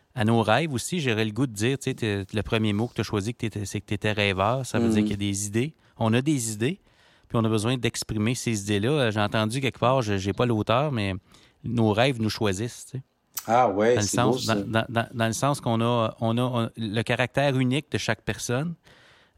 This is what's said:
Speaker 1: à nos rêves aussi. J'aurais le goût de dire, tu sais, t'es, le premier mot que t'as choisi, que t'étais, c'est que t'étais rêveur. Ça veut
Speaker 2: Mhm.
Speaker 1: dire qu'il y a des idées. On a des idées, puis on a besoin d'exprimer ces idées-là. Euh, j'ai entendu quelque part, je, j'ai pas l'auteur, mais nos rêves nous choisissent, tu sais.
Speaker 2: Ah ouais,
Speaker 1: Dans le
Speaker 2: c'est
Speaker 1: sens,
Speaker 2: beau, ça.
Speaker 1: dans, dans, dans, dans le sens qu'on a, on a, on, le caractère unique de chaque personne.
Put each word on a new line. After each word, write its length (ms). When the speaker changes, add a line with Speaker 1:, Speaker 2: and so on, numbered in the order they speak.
Speaker 1:
à 120
nos 180
rêves 300
aussi. 260
J'aurais 240
le 80
goût 160
de 60
dire, 240
tu 80
sais, 100
t'es, 380
le 100
premier 300
mot 140
que 80
t'as 80
choisi, 300
que 60
t'étais, 260
c'est 140
que 60
t'étais 260
rêveur. 540
Ça 120
veut 100
Speaker 2:
Mhm. 60
Speaker 1:
dire 100
qu'il 80
y 20
a 180
des 160
idées. 260
On 160
a 80
des 300
idées, 280
puis 80
on 80
a 40
besoin 280
d'exprimer 580
ces 280
idées-là. 260
Euh, 220
j'ai 100
entendu 400
quelque 180
part, 220
je, 160
j'ai 160
pas 120
l'auteur, 460
mais 220
nos 300
rêves 260
nous 100
choisissent, 640
tu 60
sais. 60
Speaker 2:
Ah 220
ouais, 260
Speaker 1:
Dans 60
le 60
Speaker 2:
c'est 100
Speaker 1:
sens, 180
Speaker 2:
beau, 60
ça. 140
Speaker 1:
dans, 100
dans, 240
dans, 240
dans 140
le 60
sens 280
qu'on 200
a, 380
on 180
a, 40
on, 360
le 240
caractère 560
unique 340
de 60
chaque 240
personne. 540